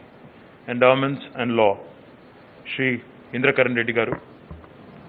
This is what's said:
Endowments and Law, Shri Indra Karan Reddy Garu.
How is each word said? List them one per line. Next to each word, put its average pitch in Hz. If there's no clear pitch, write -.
Endowments 131
and 120
Law, 104
Shri 127
Indra 131
Karan 127
Reddy 117
Garu. 113